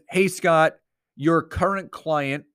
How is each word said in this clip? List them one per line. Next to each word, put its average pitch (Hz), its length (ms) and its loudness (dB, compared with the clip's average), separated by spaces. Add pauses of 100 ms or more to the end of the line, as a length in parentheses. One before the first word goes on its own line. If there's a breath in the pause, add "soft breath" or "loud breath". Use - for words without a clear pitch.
"Hey, 185 180 2
Scott, 165 500 2 (380)
your 160 260 2
current 180 500 -4
client 143 640 -4